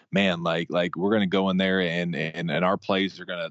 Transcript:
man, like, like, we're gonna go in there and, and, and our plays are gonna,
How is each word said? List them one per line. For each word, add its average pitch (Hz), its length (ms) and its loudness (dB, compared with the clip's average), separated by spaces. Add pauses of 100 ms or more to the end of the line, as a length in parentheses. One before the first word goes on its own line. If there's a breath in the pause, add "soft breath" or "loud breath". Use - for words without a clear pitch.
(100)
man, 92 320 2
like, 85 280 -2
like, 87 260 0
we're 98 160 0
gonna 107 140 4
go 95 240 2
in 92 80 2
there 95 220 2
and, 87 340 -2
and, 80 360 -4
and 82 140 0
our 87 140 2
plays 95 420 -2
are - 60 -14
gonna, 85 240 -6